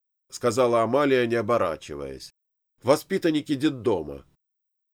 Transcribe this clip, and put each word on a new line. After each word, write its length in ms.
сказала 520
Амалия, 440
не 100
оборачиваясь. 960
«Воспитанники 720
детдома. 680